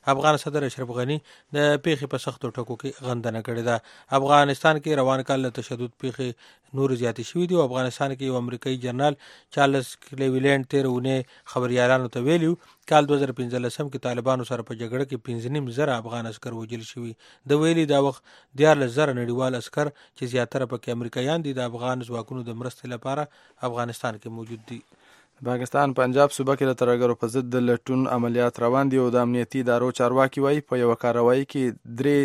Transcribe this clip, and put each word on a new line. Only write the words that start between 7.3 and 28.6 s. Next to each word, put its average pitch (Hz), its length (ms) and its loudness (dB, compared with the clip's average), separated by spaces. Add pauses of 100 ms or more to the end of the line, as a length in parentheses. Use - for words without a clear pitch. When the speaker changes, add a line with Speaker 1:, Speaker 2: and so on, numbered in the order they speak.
Speaker 1:
دي 180 80 0
او 160 80 6
افغانستان 127 480 -2
کې 131 180 -4
یو 127 140 -2
امریکایي 123 400 -4
جنرال 135 340 0 (380)
چارلز 139 340 2 (160)
کلیولینډ 135 680 0
تېره 135 200 2
اونۍ 131 240 0 (380)
خبریالانو 123 580 2
ته 123 140 -2
ویلي 160 240 4
وو، 175 100 -2 (300)
کال 147 180 6
دوه 143 140 4
زره 131 160 -4
پنځلسم 123 500 -4
کې 135 180 -10
طالبانو 123 460 0
سره 117 160 -6
په 117 100 -10
جګړه 123 300 -4
کې 120 180 -8
پنځه 117 300 -6
نیم 139 100 -4 (100)
زره 143 200 0
افغان 113 340 -8
عسکر 113 300 -12
وژل 113 320 -10
شوي. 117 200 -10 (360)
د 147 120 4
ویلي 165 300 2
دا 139 160 4
وخت - 260 -8 (280)
دیارلس 139 360 6
زره 143 220 2
نړیوال 123 400 -2
عسکر 143 320 -4
چې - 320 -14 (100)
زیاتره 127 380 -2
پکې 123 260 -6
امریکایان 131 480 -4
دي، 139 140 -6
د 123 100 -4
افغان 123 400 -4
ځواکونو 120 380 -8
د 113 140 -10
مرستې 123 340 -10
لپاره 139 320 -4 (420)
افغانستان 117 520 -6
کې 113 180 -12
موجود 113 320 -14
دي. 117 80 -12 (640)
Speaker 2:
د 123 100 -14
پاکستان 131 500 0
پنجاب 131 380 4
صوبه 135 180 2
کې 139 140 0
د 123 100 -2
ترهګرو 123 400 2
په 117 140 -2
ضد 123 180 -2
د 123 140 2
لټون 127 500 0
عملیات 120 480 0